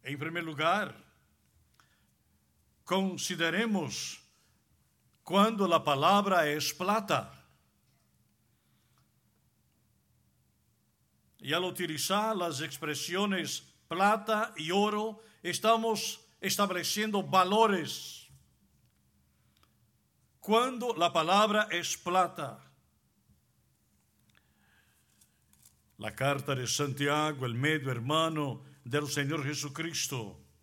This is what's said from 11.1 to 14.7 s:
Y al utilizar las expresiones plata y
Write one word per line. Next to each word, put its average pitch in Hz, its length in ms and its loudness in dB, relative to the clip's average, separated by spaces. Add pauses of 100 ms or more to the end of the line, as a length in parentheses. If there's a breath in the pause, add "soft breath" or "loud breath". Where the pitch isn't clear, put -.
Y 139 120 -4
al 180 120 2
utilizar 185 720 -2
las 165 240 -2
expresiones 165 1000 -4 (280)
plata 208 680 0
y 156 140 -6